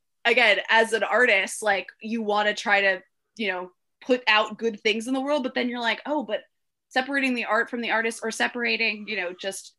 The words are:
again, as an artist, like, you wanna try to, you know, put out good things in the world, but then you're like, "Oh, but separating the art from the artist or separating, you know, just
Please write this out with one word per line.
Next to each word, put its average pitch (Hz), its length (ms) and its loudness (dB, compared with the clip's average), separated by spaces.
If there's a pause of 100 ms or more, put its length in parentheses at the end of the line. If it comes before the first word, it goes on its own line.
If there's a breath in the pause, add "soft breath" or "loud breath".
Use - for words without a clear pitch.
(260)
again, 233 340 4 (100)
as 220 240 4
an 214 100 0
artist, 214 600 2
like, 202 240 0 (140)
you 226 200 -4
wanna 208 320 0
try 202 280 2
to, 190 200 2 (360)
you 220 100 -2
know, 180 240 -6 (300)
put 254 260 0
out 214 320 4
good 220 220 -4
things 220 260 -2
in 262 80 -2
the 262 60 -2
world, 285 220 0
but 254 120 -6
then 247 140 0
you're 247 100 -6
like, 226 260 -2
"Oh, 285 180 -2
but 214 180 -6 (480)
separating 262 440 0
the 226 120 -4
art 226 240 0
from 240 120 -6
the 214 100 -2
artist 226 320 -2
or 226 80 -4
separating, 226 760 -2
you 208 100 -6
know, 180 220 -6
just - 400 -10